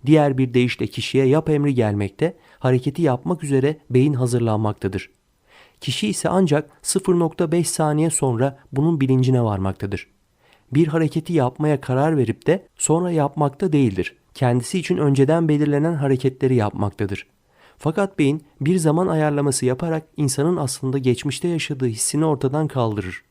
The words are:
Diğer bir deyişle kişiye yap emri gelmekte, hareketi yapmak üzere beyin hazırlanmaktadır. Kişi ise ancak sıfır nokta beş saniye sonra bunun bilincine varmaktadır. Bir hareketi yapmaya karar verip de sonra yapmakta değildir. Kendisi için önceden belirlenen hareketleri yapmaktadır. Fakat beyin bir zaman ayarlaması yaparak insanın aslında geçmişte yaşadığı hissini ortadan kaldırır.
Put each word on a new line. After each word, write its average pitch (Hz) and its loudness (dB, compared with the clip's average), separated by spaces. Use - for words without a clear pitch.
Diğer 143 4
bir 127 0
deyişle 123 0
kişiye 131 -2
yap 156 2
emri 143 0
gelmekte, 107 -2
hareketi 131 0
yapmak 160 -2
üzere 143 0
beyin 131 4
hazırlanmaktadır. 110 -2
Kişi - -4
ise 208 -2
ancak 156 2
sıfır 190 0
nokta 165 0
beş 170 0
saniye 156 0
sonra 135 0
bunun 151 0
bilincine 127 2
varmaktadır. 98 -4
Bir 156 4
hareketi 160 -2
yapmaya 147 0
karar 143 0
verip 117 -2
de 185 0
sonra 175 0
yapmakta 151 -2
değildir. 107 0
Kendisi 123 0
için 175 -2
önceden 151 2
belirlenen 151 0
hareketleri 135 0
yapmaktadır. 101 -2
Fakat 196 -2
beyin 147 2
bir 156 2
zaman 160 2
ayarlaması 147 0
yaparak 156 -2
insanın 151 0
aslında 135 -4
geçmişte 127 -2
yaşadığı 143 -4
hissini 123 -2
ortadan 143 0
kaldırır. 104 -4